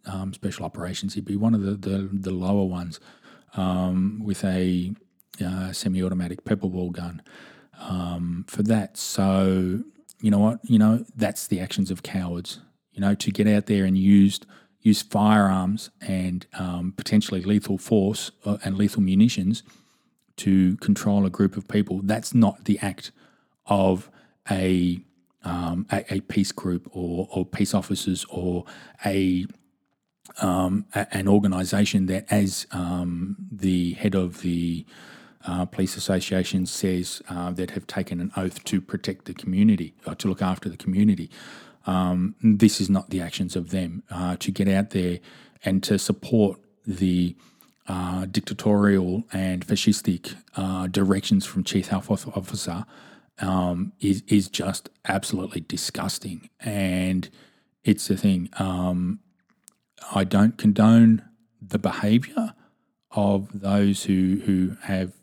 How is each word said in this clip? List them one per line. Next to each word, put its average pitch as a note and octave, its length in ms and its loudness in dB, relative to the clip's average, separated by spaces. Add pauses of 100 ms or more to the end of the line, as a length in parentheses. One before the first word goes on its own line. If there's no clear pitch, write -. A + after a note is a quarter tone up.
um, F#2+ 260 -8
special F#2+ 320 -8
operations. F2+ 500 -8
He'd G2+ 100 -6
be G2 120 -4
one A2+ 180 2
of G#2 80 2
the, G2 100 0
the, G2 400 -4
the F#2+ 200 -4
lower F#2+ 320 0
ones, F2 340 -6 (560)
um, F#2 720 0
with G2+ 200 -4
a, F#2 480 0 (520)
uh, F#2 280 -6
semi-automatic F#2 720 -4
pepper G2 240 -2
ball F2+ 220 -4
gun, F2 320 -10 (560)
um, F2 720 -6
for - 160 -4
that. G#2+ 320 0
So, F#2+ 880 2 (380)
you - 100 2
know G2+ 80 4
what? - 260 4
You A2+ 140 4
know, A2 260 4 (100)
that's - 320 -4
the F#2+ 140 -2
actions F#2 300 -2
of F2+ 120 -6
cowards, F2 580 -6 (320)
you - 80 -10
know, G2+ 140 2
to - 160 -2
get G#2 160 2
out G#2 200 4
there G2+ 180 2
and F#2+ 120 2
used, G2 500 6 (340)
use G#2+ 220 4
firearms G2+ 880 2 (100)
and, F#2 460 -4 (120)
um, F2+ 380 -6
potentially G2 460 0
lethal G2 360 0
force, G#2 520 0 (140)
uh, G2+ 200 -2
and F#2+ 120 -2
lethal G#2 260 2
munitions G2 600 2 (720)
to F#2+ 400 2
control G2+ 500 0
a F#2 40 0
group F#2+ 260 0
of F#2+ 120 -10
people. G2 340 -2
That's A2 320 -4
not A2+ 300 4
the G2+ 160 2
act - 300 -6 (560)
of F#2+ 440 2 (400)
a, F#2 500 2 (440)
um, E2+ 460 -4
a, G2 140 -2 (100)
a F#2+ 60 -2
peace - 320 -2
group F2+ 400 -6
or, F2+ 380 -6
or F#2 140 -2
peace - 300 -2
officers F#2+ 560 -2
or F2+ 340 -4 (400)
a, F#2+ 420 0 (920)
um, F#2+ 540 0
a, G2+ 120 -2 (100)
an G2 120 -2
organisation G2 800 2
that, F#2 240 -2
as, G2 400 0
um, F2+ 640 -4 (140)
the F#2 420 0
head F#2+ 220 -2
of F2+ 280 -2
the, E2+ 420 -2 (640)
uh, F2+ 180 -2
police - 320 -4
association F#2 680 -2
says, F2+ 640 -4
uh, F2 240 -6
that F2+ 180 -6
have - 160 -10
taken F2+ 340 -6
an F#2 160 -6
oath F#2 280 -4
to F#2+ 160 -2
protect - 440 -8
the F2 100 -12
community, F#2 600 2 (120)
or D#2 80 -8
to - 140 -4
look F#2 140 -2
after F#2 260 -2
the E2 80 -10
community. G2 540 2 (560)
Um, F#2 560 0
this G#2+ 380 6
is F#2+ 100 0
not F#2+ 200 0
the F#2 100 -4
actions F2+ 360 -6
of E2+ 140 -6
them, F2+ 400 -6
uh, F2+ 300 -4
to - 100 -4
get G2 180 0
out G2 220 2
there F2+ 300 -2 (440)
and F#2+ 200 0
to G2+ 140 2
support G#2 640 2 (260)
the, F2+ 500 0 (500)
uh, F#2 400 -4
dictatorial G2+ 1080 2
and F#2 340 -4
fascistic, - 680 0 (220)
uh, F#2+ 320 -4
directions G2 580 2
from - 180 -4
Chief - 240 -2
Health F#2+ 220 -4
Off-, - 260 -4
Officer, F#2+ 480 -8 (560)
um, F#2 600 -2
is, G2+ 260 0
is G2+ 220 4
just - 420 -6 (160)
absolutely F#2+ 540 -4
disgusting. - 880 -8 (100)
And F#2 680 0 (540)
it's - 240 2
the G2 80 2
thing, F#2 420 2
um, F2+ 640 -2 (920)
I G2 120 2
don't G2+ 340 4
condone A2 640 8 (400)
the G2+ 160 -6
behaviour A#2 760 0 (580)
of G2+ 480 0
those G2+ 440 2
who, F#2+ 400 2
who F#2+ 380 0
have F#2+ 300 -4 (100)